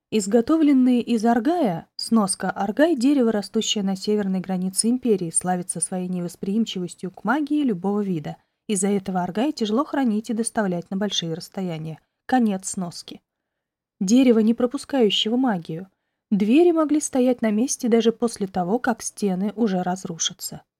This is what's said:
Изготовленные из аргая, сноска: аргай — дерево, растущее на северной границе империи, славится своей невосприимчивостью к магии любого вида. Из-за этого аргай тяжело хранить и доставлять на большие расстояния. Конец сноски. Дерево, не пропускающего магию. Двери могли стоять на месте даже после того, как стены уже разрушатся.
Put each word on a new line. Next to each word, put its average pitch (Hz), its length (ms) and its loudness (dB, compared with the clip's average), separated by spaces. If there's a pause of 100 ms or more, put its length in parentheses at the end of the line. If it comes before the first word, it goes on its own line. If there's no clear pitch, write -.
(120)
Изготовленные 247 880 4
из 226 240 0
аргая, 233 720 0
сноска: 202 560 0
аргай — 240 460 2
дерево, 247 340 4
растущее 208 520 -2
на 190 120 0
северной 196 440 -2
границе 185 480 -2
империи, 220 440 0
славится 180 480 -4
своей 180 300 -4
невосприимчивостью 180 1000 -4
к - 140 -14
магии 294 400 0
любого 202 380 0
вида. 165 360 -4 (300)
Из-за 196 220 0
этого 190 340 -2
аргай 208 280 -2
тяжело 233 320 -2
хранить 247 460 -2
и 240 40 -4
доставлять 202 580 -4
на 190 60 -4
большие 190 360 -4
расстояния. 160 680 -8 (280)
Конец 214 420 0
сноски. - 520 -10 (800)
Дерево, 233 400 6
не 220 140 4
пропускающего 240 840 0
магию. 190 500 -2 (420)
Двери 233 420 4
могли 311 280 2
стоять 247 420 0
на 226 80 0
месте 226 400 -2
даже 226 220 4
после 226 340 -4
того, 185 320 -2
как 240 240 -4
стены 196 540 -4
уже 196 260 0
разрушатся. 180 800 -8 (180)